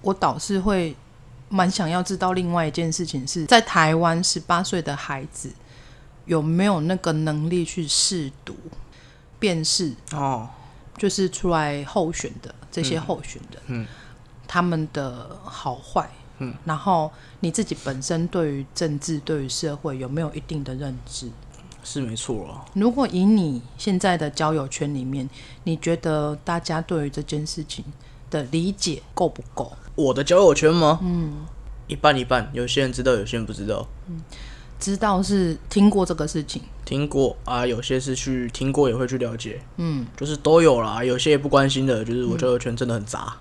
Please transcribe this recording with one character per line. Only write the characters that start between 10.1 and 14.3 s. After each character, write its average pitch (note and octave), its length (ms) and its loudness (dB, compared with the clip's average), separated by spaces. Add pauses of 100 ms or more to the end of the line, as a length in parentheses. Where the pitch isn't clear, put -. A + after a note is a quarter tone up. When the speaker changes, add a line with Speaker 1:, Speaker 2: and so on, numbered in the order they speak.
Speaker 2:
哦。 C3+ 360 -2 (480)
Speaker 1:
就 G3+ 120 0
是 F#3 220 0
出 - 180 -2
来 D3+ 360 0
候 E3+ 280 0
选 - 180 -8 (120)
的 - 120 -18 (160)
这 E3 120 -4
些 D#3 180 -2
候 - 220 -4
选 - 180 -14 (120)
人， - 140 -18
Speaker 2:
嗯。 A#2+ 180 -6
嗯。 - 20 -10 (600)